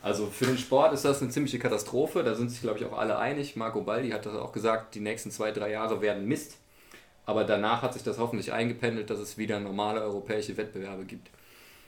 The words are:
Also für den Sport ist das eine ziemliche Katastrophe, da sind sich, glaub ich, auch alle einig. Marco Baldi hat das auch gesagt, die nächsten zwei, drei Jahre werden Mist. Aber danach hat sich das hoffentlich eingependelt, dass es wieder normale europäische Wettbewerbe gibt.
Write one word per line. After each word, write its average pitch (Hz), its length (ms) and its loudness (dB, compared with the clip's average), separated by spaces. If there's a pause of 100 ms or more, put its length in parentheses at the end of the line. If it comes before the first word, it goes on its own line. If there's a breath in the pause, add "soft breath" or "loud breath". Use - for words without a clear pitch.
Also 104 260 0
für - 180 0
den 127 120 4
Sport 143 360 6
ist 139 120 -2
das 139 160 4
eine 120 100 -2
ziemliche 131 280 0
Katastrophe, 127 640 2
da 110 120 2
sind 120 140 0
sich, 120 100 -8
glaub 110 160 0
ich, 117 80 -4
auch 104 140 -6
alle 110 200 2
einig. 139 380 -2
Marco 110 240 -2
Baldi 110 300 0
hat 107 160 -4
das 107 100 -6
auch 120 160 -6
gesagt, 113 440 0
die 107 40 -8
nächsten 104 320 -4
zwei, 107 200 0
drei 104 200 -2
Jahre 110 300 0
werden 104 260 0
Mist. - 300 -2 (680 loud breath)
Aber 107 200 2
danach 107 360 4
hat 123 120 0
sich - 100 -8
das 110 140 -2
hoffentlich 117 340 0
eingependelt, 117 580 0
dass 104 100 -2
es 104 180 -10
wieder 104 240 -2
normale 104 400 0
europäische 101 560 -2
Wettbewerbe 98 480 -6
gibt. - 240 -16 (580 loud breath)